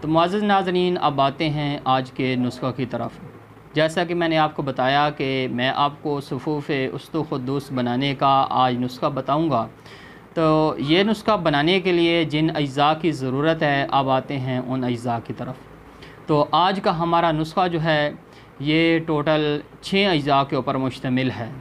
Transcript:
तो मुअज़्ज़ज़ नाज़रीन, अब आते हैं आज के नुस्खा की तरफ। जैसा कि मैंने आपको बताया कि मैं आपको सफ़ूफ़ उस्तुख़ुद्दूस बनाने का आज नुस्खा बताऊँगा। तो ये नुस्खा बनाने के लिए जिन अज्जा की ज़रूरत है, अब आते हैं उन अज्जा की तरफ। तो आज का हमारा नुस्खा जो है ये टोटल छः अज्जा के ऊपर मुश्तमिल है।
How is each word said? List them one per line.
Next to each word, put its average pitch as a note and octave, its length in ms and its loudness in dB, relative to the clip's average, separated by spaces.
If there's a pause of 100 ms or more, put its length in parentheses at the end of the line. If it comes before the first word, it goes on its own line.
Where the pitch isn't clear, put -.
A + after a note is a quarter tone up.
तो D3+ 60 -4
मुअज़्ज़ज़ F3 360 2
नाज़रीन, F3+ 520 2
अब C#3+ 240 0
आते C#3 260 0
हैं D3 420 -2
आज C3 240 0
के C3 260 -2
नुस्खा B2 340 -2
की B2+ 140 -4
तरफ। A#2 260 -6 (640)
जैसा D#3+ 300 0
कि E3+ 100 -6
मैंने E3 240 0
आपको D#3 240 0
बताया C#3 500 0
कि C3+ 380 -2
मैं B2+ 200 -2
आपको C#3+ 520 -2
सफ़ूफ़ D3 480 -6 (240)
उस्तुख़ुद्दूस C#3 800 -6
बनाने B2+ 440 0
का C#3 120 2 (260)
आज B2+ 240 4
नुस्खा B2 320 -4
बताऊँगा। C#3 520 0 (720)
तो D#3 460 2
ये D#3 220 4
नुस्खा G#3+ 340 2
बनाने D#3+ 420 2
के F3+ 120 0
लिए E3+ 340 4
जिन D3+ 240 2
अज्जा C#3+ 440 2
की D#3+ 200 -2
ज़रूरत C3+ 480 0
है, C#3+ 260 0
अब C3+ 220 0
आते C3 260 0
हैं B2+ 260 -4
उन C3 220 -4
अज्जा A#2+ 360 -2
की - 120 -12
तरफ। B2 240 -10 (720)
तो D3+ 120 4 (140)
आज F#3 260 2
का G3+ 140 0
हमारा E3+ 400 2
नुस्खा D#3 340 0
जो E3+ 120 -2
है D3+ 380 0 (440)
ये E3 400 4
टोटल D3+ 600 0 (200)
छः G3 280 2
अज्जा C#3 340 2
के C#3 120 -4
ऊपर C3+ 220 -2
मुश्तमिल C3 540 -2
है। A2+ 280 -10